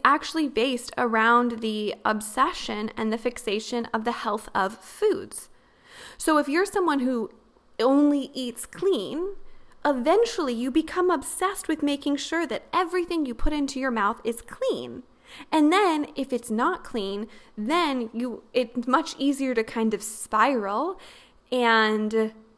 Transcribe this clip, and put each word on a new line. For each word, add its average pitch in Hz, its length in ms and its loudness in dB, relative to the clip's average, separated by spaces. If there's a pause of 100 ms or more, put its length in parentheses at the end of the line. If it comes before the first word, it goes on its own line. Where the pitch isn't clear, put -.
actually 294 440 2
based 240 500 -2
around 233 600 4
the 214 340 -2 (100)
obsession 214 960 -2
and 220 120 0
the 220 80 -2
fixation 226 760 -4
of 220 100 -2
the 233 80 -2
health 220 420 -4
of 202 240 -2
foods. - 720 -4 (680)
So 311 220 4
if 285 100 2
you're 339 180 2
someone 339 340 0
who 247 300 -2 (480)
only 277 560 4
eats 247 320 -6
clean, 349 680 -2 (500)
eventually 302 680 2
you 240 180 -2
become 320 400 2
obsessed 370 580 -2
with 311 140 -2
making 285 340 0
sure 320 300 -2
that - 260 -6
everything 349 540 0
you 240 80 -6
put 302 180 2
into 277 280 -2
your 262 100 0
mouth 214 340 0
is 226 180 -4
clean. 254 600 -6 (500)
And 302 200 6
then 339 440 2
if 269 160 -6
it's 233 180 -4
not 254 340 0
clean, 202 440 -6 (280)
then 262 560 0
you, 240 300 -6 (100)
it's 240 340 -2
much 302 320 2
easier 269 360 0
to 226 80 2
kind 220 320 0
of 196 80 -4
spiral 226 960 0 (540)
and 220 800 2 (260)